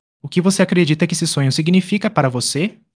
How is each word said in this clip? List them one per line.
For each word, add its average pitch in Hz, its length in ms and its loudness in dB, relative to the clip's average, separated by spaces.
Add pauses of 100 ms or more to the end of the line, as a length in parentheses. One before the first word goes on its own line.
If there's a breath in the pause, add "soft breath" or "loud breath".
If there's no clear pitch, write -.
(220)
O 143 60 -12
que - 120 -2
você 190 220 2
acredita 175 460 2
que 170 60 -6
esse 165 120 -2
sonho 139 240 0
significa 185 580 0
para 143 200 0
você? 139 480 -4 (220)